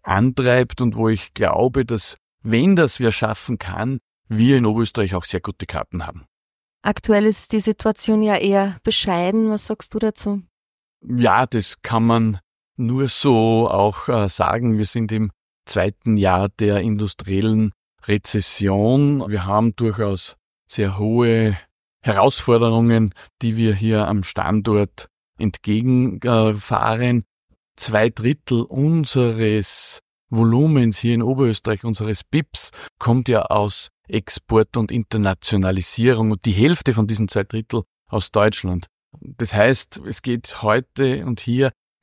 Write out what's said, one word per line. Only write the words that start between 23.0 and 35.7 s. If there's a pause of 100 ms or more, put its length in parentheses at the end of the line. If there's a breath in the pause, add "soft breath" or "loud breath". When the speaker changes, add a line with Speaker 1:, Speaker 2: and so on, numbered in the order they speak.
Speaker 1:
die
wir
hier
am
Standort (300)
entgegenfahren. (540)
Zwei
Drittel
unseres (280)
Volumens
hier
in
Oberösterreich,
unseres
bips, (280 loud breath)
kommt
ja
aus (220)
Export
und
Internationalisierung